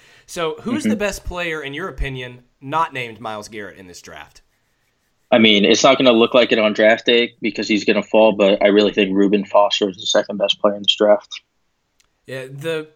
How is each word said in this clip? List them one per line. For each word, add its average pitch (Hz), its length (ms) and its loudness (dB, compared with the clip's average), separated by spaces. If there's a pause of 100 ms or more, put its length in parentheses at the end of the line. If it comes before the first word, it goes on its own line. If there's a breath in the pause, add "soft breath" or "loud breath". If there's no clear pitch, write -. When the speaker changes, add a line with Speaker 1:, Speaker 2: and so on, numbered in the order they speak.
(260 soft breath)
Speaker 1:
So 160 360 -6
who's 262 220 -6
Speaker 2:
Mm-hmm. 214 80 -2
Speaker 1:
the 214 60 -2
best 196 280 -6
player, 170 360 -8
in 139 120 -12
your 170 160 -10
opinion, 127 540 -10 (180)
not 156 320 -4
named 117 260 -10
Myles 107 300 -12
Garrett 101 280 -14
in 95 100 -20
this 87 140 -20
draft? 76 400 -20 (880)
Speaker 2:
I 123 80 4
mean, 104 240 4
it's 110 200 2
not 135 140 6
gonna 131 140 4
look 113 220 2
like 120 180 2
it 113 80 2
on 107 140 0
draft 110 320 2
day 120 340 0
because 107 300 -6
he's 104 160 -2
gonna 104 180 0
fall, 110 300 4
but 98 280 2
I 104 60 6
really 104 240 4
think 95 240 0
Reuben 101 300 2
Foster 104 440 0
is 87 60 -10
the - 100 -16
second 104 320 -2
best 101 220 -2
player 104 160 0
in 104 60 -12
this 98 140 0
draft. - 460 0 (840)
Speaker 1:
Yeah, 131 200 -12
the, 156 480 -8